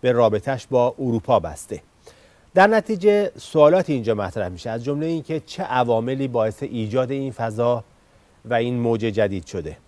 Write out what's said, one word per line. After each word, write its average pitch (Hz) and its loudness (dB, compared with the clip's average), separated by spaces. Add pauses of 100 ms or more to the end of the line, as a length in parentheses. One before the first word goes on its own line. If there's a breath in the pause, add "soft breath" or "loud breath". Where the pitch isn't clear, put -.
به 123 2
رابطش 117 2
با 123 2
اروپا 117 0
بسته. 80 -12 (720 soft breath)
در 185 8
نتیجه 208 2
سوالاتی 160 4
اینجا 113 0
مطرح 98 -4
می‌شه، 90 -10
از 117 -6
جملهٔ 143 -4
اینکه 160 -6
چه - -10
عواملی 127 0
باعث 113 -2
ایجاد 120 -4
این 135 -6
فضا 117 -2 (600 soft breath)
و 120 -4
این 120 0
موج 117 0
جدید 101 -2
شده. 78 -8 (120)